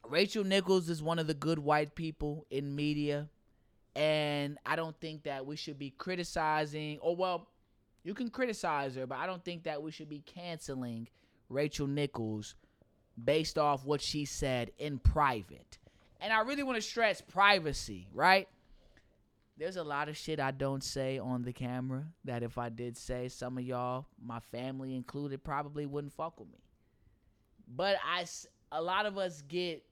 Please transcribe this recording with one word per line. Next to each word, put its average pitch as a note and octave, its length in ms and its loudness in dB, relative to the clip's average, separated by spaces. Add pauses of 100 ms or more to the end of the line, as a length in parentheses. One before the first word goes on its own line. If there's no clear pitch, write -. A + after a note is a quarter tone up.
Rachel G3 360 2
Nichols F#3+ 460 4
is D#3+ 120 0
one E3 180 0
of D#3 80 0
the D#3 60 2
good D3+ 260 0
white D3+ 360 2
people D3+ 540 -6
in C#3 260 -4
media, D3 540 0 (640)
and D3 680 2
I D3+ 100 2
don't D#3+ 240 -4
think D#3 240 -10
that C#3 220 -6
we D3 100 -6
should D3 240 -10
be C#3 120 -8
criticizing, D#3 1080 -2
or, E3+ 160 2
well, F3+ 320 0 (560)
you F#3 100 -4
can A#3+ 160 -4
criticize D#3 680 0
her, C3 120 -4
but C3 100 -6
I D#3+ 100 -2
don't F3+ 180 -6
think F3 180 -8
that D3+ 180 -2
we D#3 100 -6
should D3+ 180 -14
be D3 100 -10
canceling C3 880 -8 (400)
Rachel D3 400 0
Nichols A#2 680 -2 (680)
based D#3 340 2
off C#3+ 280 4
what C#3+ 160 2
she D3 240 -2
said B2+ 520 -2
in C#3+ 220 -4
private. B2+ 760 2 (420)
And G#3+ 140 0
I A3 80 6
really C#4 220 0
wanna B3 180 0
stress G#3+ 400 2
privacy, D#3 920 4
right? F#3 360 8 (1080)
There's F#3 200 -4
a E3+ 60 -4
lot D3 260 -2
of D3+ 80 -8
shit D3+ 220 -2
I C3+ 120 2
don't C3+ 320 0
say C3+ 360 -2
on B2 240 -2
the B2 100 -4
camera C3 520 -4 (200)
that A#2+ 180 -2
if A#2+ 140 -4
I A#2+ 120 -4
did A#2 280 -6
say, B2+ 320 -4
some B2+ 280 -6
of B2+ 60 -4
y'all, B2+ 440 -4 (140)
my A#2 180 -8
family C3 560 -6
included, C3+ 480 -6
probably D3 420 -4
wouldn't C#3+ 280 -6
fuck D#3+ 260 -8
with G2 100 -18
me. - 100 -20 (1120)
But F#3+ 320 2
I F3 160 2
s-, - 260 -8 (240)
a D#3 100 -2
lot F#3 240 2
of G3+ 120 -2
us F3 260 -2
get E3 480 -2